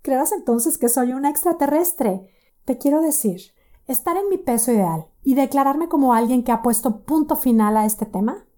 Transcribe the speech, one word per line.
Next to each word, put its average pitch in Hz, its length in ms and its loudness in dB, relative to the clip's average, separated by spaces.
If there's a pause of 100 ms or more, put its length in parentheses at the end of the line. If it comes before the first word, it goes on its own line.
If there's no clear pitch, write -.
¿Creerás 269 320 -2
entonces 247 460 -2
que 240 100 0
soy 247 240 0
una 277 160 -2
extraterrestre? 294 1000 -2 (360)
Te 247 140 -4
quiero 285 220 2
decir, 226 520 -2 (340)
estar 339 300 -2
en 403 120 -2
mi 381 100 0
peso 240 340 -2
ideal 165 360 0 (140)
y 269 120 2
declararme 277 540 0
como 269 260 2
alguien 233 280 2
que 240 100 0
ha 226 100 -2
puesto 233 400 -2
punto 311 340 0
final 220 400 2
a 214 80 2
este 214 220 -2
tema 220 400 -4 (120)